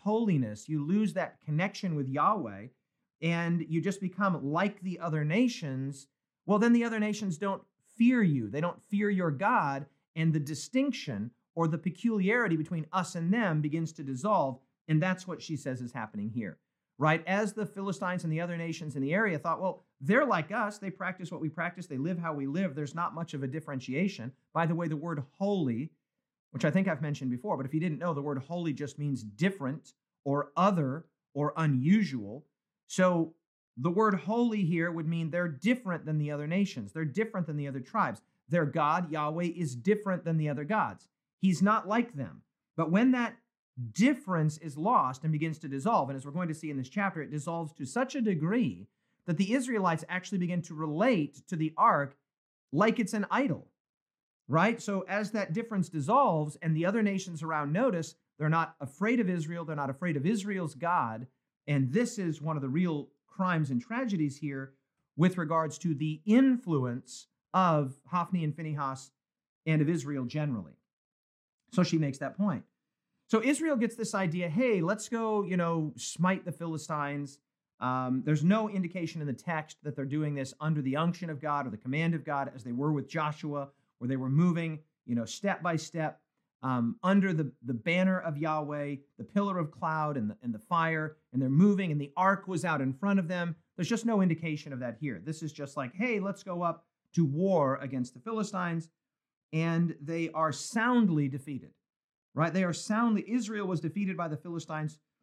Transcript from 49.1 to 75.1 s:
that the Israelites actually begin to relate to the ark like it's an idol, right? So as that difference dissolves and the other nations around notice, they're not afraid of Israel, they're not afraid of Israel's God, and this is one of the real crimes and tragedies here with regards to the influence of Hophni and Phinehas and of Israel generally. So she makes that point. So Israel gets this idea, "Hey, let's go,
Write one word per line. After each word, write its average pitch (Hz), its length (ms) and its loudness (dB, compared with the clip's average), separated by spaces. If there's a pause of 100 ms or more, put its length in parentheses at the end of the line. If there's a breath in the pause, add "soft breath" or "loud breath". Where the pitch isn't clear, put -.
that 165 120 -2
the 202 160 0
Israelites 202 540 0
actually 185 300 -4
begin 175 240 0
to - 120 -10
relate 160 720 0
to 180 100 -6
the 156 220 0
ark 175 380 4 (560)
like 220 260 4
it's 226 160 0
an 208 160 -2
idol, 233 380 0 (800)
right? 190 340 2
So 196 260 -4
as 202 220 -2
that 196 240 -4
difference 220 340 -2
dissolves 160 720 2
and 160 160 0
the 160 80 0
other 214 180 2
nations 185 400 -2
around 151 300 -2
notice, 180 440 0 (220)
they're 151 120 0
not 165 300 0
afraid 220 400 0
of 185 100 2
Israel, 170 340 -4
they're 156 120 -6
not 143 120 -2
afraid 151 300 -2
of 135 80 0
Israel's 190 480 -2
God, 123 540 -2 (380)
and 135 260 2
this 226 260 0
is 160 240 -4
one 156 140 -2
of 139 60 -4
the 135 60 -4
real 156 400 0 (180)
crimes 170 440 0
and 120 100 2
tragedies 202 560 -2
here 135 380 -8 (420)
with 180 220 4
regards 165 400 0
to 165 160 0
the 156 320 -2
influence 208 1000 2 (260)
of 156 400 4 (140)
Hophni 175 360 0
and 147 100 -2
Phinehas 147 580 -6 (520)
and 156 160 4
of 143 80 4
Israel 143 380 -2
generally. 120 480 -4 (960)
So 185 100 4
she 170 140 2
makes 143 220 0
that 135 180 -6
point. 185 280 0 (640)
So 220 140 4
Israel 294 340 2
gets 226 180 0
this 220 200 -6
idea, 180 340 0
"Hey, 208 320 2
let's 196 280 0
go, 220 340 0